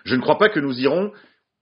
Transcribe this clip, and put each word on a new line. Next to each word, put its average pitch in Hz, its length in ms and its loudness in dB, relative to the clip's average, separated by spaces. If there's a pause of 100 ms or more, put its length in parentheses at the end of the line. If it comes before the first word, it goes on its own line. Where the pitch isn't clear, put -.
Je 123 120 0
ne 123 60 0
crois - 160 0
pas 202 100 4
que - 100 0
nous 135 220 -4
irons 170 320 0 (500)